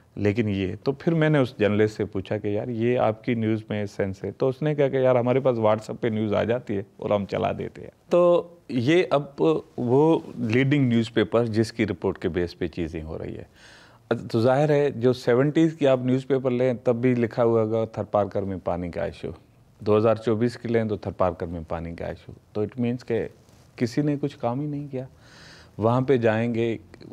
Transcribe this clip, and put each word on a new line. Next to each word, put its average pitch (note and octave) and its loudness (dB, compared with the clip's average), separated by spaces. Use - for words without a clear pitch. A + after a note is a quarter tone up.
लेकिन G#2 0
ये। G2 -2
तो C3+ -4
फिर E3 -2
मैंने D#3 4
उस B2 0
जर्नलिस्ट G#2 2
से G#2+ -2
पूछा G2 -6
कि G2+ -4
"यार, B2 -6
ये A#2+ 0
आपकी A2+ 0
न्यूज़ A2 -2
में G#2 -4
सेंस G2 -6
है?" G2+ -6
तो C3+ -2
उसने D3+ -4
कहा C#3 2
कि C3 0
"यार, B2+ 4
हमारे B2 2
पास B2+ 2
WhatsApp A2 0
पे A#2+ -2
न्यूज़ G#2+ -2
आ G2 2
जाती A2+ -4
है G2 -6
और G#2 -2
हम G2+ 0
चला G2 -4
देते F#2+ -10
हैं।" - -16
तो F3 4
ये C#3 4
अब D3 -2
वो C#3 2
लीडिंग C3 2
न्यूज़पेपर A#2 2
जिसकी A2 0
रिपोर्ट G2 -2
के G2+ -4
बेस F2 -2
पे F2+ -4
चीज़ें E2 -8
हो D#2+ -10
रही E2+ -10
है। - -16
तो A#2 -2
जाहिर C3+ 4
है, C#3+ 2
जो B2 4
सेवेंटीज़ D3 2
की D3 0
आप C3 2
न्यूज़पेपर C3 0
लें, B2 0
तब A#2+ 0
भी B2 2
लिखा A#2+ 0
हुआ A#2 4
होगा A2 0
थरपारकर G2+ -2
में F#2+ -6
पानी F2 -4
का F2 -6
इशू, E2 -10
दो G#2+ 4
हज़ार A2 4
चौबीस A#2 0
की - -10
लें A2+ 0
तो G#2+ -4
थरपारकर F#2 -2
में E2+ -8
पानी E2+ -8
का F2 -8
इशू। - -14
तो G#2 -2
it G2 -8
means B2 -4
के G#2+ -4
किसी B2 -2
ने D3 -2
कुछ C#3+ -6
काम A#2+ -4
ही D3+ -6
नहीं C#3+ -8
किया। C3 -10
वहाँ A#2 4
पे C3 4
जाएंगे A2+ 0